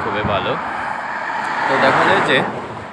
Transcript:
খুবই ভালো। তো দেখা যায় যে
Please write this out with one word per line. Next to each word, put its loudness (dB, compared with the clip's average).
খুবই -2
ভালো। 0
তো 4
দেখা 6
যায় 4
যে 4